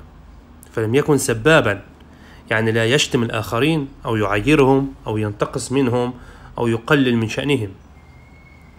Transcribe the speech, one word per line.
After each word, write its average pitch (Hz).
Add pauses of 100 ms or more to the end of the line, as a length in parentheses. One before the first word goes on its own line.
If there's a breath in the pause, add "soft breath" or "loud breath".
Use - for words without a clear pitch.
(720)
فلم 113
يكن 147
سبابا، 120 (720 loud breath)
يعني 113
لا 113
يشتم 127
الآخرين 131 (180)
أو 120
يعيرهم 135 (140)
أو 110
ينتقص 107
منهم 123 (440 loud breath)
أو 120
يقلل 123
من 113
شأنهم، 113 (1080)